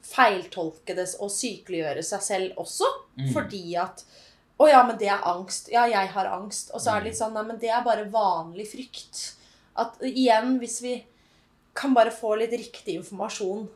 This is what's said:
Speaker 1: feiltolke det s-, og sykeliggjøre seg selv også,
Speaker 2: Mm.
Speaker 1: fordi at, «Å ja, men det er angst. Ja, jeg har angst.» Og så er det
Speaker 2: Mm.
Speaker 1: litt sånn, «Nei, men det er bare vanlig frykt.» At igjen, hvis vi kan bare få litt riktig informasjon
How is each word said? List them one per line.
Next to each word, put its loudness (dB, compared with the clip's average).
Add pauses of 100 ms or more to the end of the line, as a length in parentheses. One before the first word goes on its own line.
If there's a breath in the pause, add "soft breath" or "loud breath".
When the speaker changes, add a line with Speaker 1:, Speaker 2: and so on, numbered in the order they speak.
Speaker 1:
feiltolke 0
det -4
s-, -8
og -6
sykeliggjøre -4
seg -4
selv -2
også, -2 (300)
Speaker 2:
Mm. -2
Speaker 1:
fordi -6
at, -4 (560 soft breath)
«Å 10
ja, 10
men 0
det -2
er 2
angst. -4
Ja, 6
jeg 2
har -2
angst.» -8
Og -8
så 0
er 2
det -6
Speaker 2:
Mm. -6
Speaker 1:
litt -10
sånn, -2
«Nei, -4
men -8
det -4
er 2
bare 0
vanlig -2
frykt.» -14 (400 soft breath)
At -4
igjen, 4
hvis -8
vi -6 (720 soft breath)
kan 0
bare 8
få -2
litt -2
riktig -8
informasjon -6